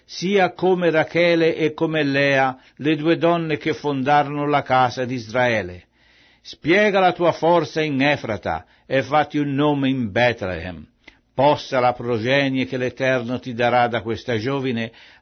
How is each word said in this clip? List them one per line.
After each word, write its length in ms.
sia 500
come 380
Rachele 640
e 180
come 300
Lea, 540
le 200
due 220
donne 400
che 160
fondarono 720
la 160
casa 420
di 120
Israele. 680
Spiega 580
la 120
tua 200
forza 500
in 200
Efrata 640
e 180
fatti 340
un 160
nome 360
in 220
Bethlehem. 760
Possa 480
la 100
progenie 760
che 120
l'Eterno 600
ti 140
darà 340
da 140
questa 360
giovine 560